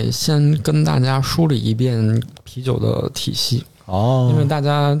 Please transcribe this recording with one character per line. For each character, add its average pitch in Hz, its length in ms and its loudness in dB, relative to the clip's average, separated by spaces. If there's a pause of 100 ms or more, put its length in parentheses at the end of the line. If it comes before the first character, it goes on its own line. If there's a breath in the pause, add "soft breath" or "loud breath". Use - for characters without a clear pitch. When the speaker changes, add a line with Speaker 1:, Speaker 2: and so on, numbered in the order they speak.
Speaker 1:
我 - 20 -2
会 117 80 -2
先 147 520 2
跟 151 200 2
大 151 160 2
家 135 220 0
梳 160 260 0
理 131 120 0
一 110 120 0
遍 113 480 0 (240)
啤 127 200 -14
酒 127 160 -2
的 110 340 0
体 - 220 -6
系。 - 280 -2 (220)
Speaker 2:
哦。 123 460 2
Speaker 1:
因 151 80 2
为 143 60 2
大 147 140 0
家 147 420 0